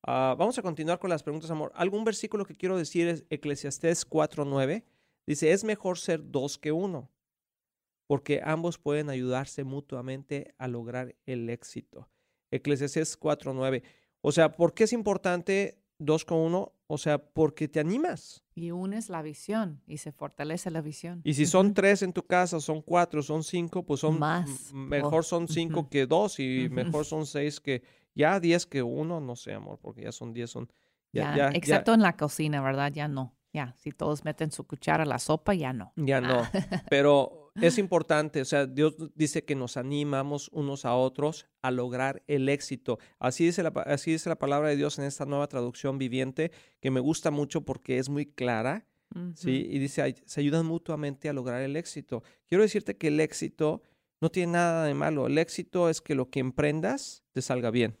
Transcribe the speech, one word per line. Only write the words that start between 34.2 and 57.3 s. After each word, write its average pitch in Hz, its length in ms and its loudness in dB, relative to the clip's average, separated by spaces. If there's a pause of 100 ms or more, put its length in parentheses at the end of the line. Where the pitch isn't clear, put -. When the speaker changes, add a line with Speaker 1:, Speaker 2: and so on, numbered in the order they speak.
Speaker 2:
meten 156 280 -4
su - 120 -12
cuchara 156 400 0
a - 20 0
la 123 140 -2
sopa, 160 340 0
ya 143 180 -2
no. 110 240 -10
Speaker 1:
Ya 135 240 2
no. 123 220 2
Speaker 2:
Ah. 117 100 -4
<laughs> - 380 -4
Speaker 1:
Pero 143 600 6 (100)
es 170 180 6
importante, 160 640 2
o - 20 -2
sea, 143 220 2
Dios 147 300 2 (200)
dice 151 280 0
que 147 120 -2
nos 123 200 -6
animamos 143 760 -2
unos 139 320 -4
a 120 100 2
otros 135 520 0 (160)
a 131 100 0
lograr 127 560 -2
el 139 200 2
éxito. 139 500 -2 (200)
Así 127 280 2
dice 175 180 2
la 156 80 0
pa-, - 100 -4
así 147 300 0
dice 160 160 -2
la 160 100 -2
palabra 143 300 2
de 143 80 2
Dios 147 240 0
en 139 40 -2
esta 139 220 -6
nueva 143 220 -2
traducción 135 500 -4
viviente, 131 540 -2 (280)
que 135 120 0
me 127 80 2
gusta 151 320 0
mucho 147 320 -2
porque 127 340 -4
es 131 100 -2
muy 143 180 -2
clara, 127 600 -2 (300)
Speaker 2:
Ujú. 175 180 -8
Speaker 1:
¿sí? 135 340 -2
Y 143 120 -4
dice, 135 220 -2
"Ay, 135 120 0 (120)
se - 140 -6
ayudan 151 260 2
mutuamente 151 600 -4
a 147 40 -2
lograr 127 300 -4
el 139 140 -4
éxito". 139 460 -8 (240)
Quiero 185 160 4
decirte 208 340 0
que 160 120 0
el 147 100 4
éxito 156 640 0 (380)
no 165 100 2
tiene 175 220 0
nada 170 320 4
de 143 100 2
malo. 143 320 2
El 139 120 2
éxito 170 520 0
es 160 100 -2
que - 140 -2
lo 127 160 0
que - 80 -2
emprendas 151 960 0